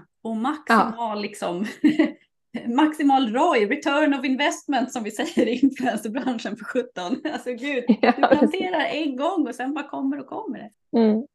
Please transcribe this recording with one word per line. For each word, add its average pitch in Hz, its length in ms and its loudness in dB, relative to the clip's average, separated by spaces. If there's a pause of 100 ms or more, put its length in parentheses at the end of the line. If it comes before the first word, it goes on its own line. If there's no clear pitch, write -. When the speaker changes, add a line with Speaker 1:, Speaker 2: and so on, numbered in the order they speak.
(220)
Speaker 1:
Och 220 140 -6
maximal, 240 600 2
Speaker 2:
Ja. 226 180 -4
Speaker 1:
liksom, 202 500 -6 (520)
<laughs> - 500 -16
maximal 269 680 2
roi, 262 340 4
return 285 480 2
of 254 100 -2
investment, 277 680 0
som 240 100 -6
vi 208 80 -6
säger - 380 0
i 254 120 -2
influencerbranschen 240 960 -2
för - 80 -14
sjutton. 226 560 -4 (120)
Alltså 254 180 -8
gud, 247 360 -4
Speaker 2:
<laughs> 220 160 6
Ja, 254 140 6
Speaker 1:
du 277 60 -4
Speaker 2:
precis. 269 160 6
Speaker 1:
planterar 349 460 0
en 285 320 -4
gång 311 320 0
och 233 60 -10
sen 269 200 -6
bara 294 140 -8
kommer 277 320 -4
och - 60 -14
kommer 339 320 -8
det. - 400 -6
Speaker 2:
Mm, 220 360 4